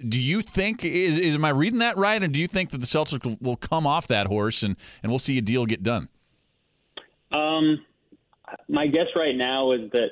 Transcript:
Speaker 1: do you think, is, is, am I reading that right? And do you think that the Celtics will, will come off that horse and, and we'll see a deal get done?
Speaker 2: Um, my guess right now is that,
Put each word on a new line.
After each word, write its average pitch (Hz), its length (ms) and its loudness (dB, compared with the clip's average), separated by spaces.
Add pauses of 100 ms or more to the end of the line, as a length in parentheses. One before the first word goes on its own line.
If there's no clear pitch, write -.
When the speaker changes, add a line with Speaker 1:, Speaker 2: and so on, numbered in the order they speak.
Speaker 1:
do 120 120 0
you 156 200 0
think, 208 420 -2
is, 170 360 0
is, 170 160 2
am 151 100 0
I 156 60 2
reading 190 300 2
that 233 180 0
right? 208 240 2
And 160 100 0
do 143 80 0
you 175 80 0
think 185 220 -2
that 139 80 -8
the 123 80 -6
Celtics 147 360 0
will, 113 180 -4
will 123 160 -2
come 160 300 -2
off 143 220 0
that 101 200 2
horse 104 340 0
and, 101 140 -2 (260)
and 110 100 -2
we'll 131 60 0
see 135 180 -2
a 123 60 0
deal 117 240 0
get 110 160 -2
done? 101 260 -2 (1200)
Speaker 2:
Um, 156 540 0 (800)
my 151 200 0
guess 160 280 2
right 151 220 0
now 131 360 0
is 113 180 -2
that, 117 220 2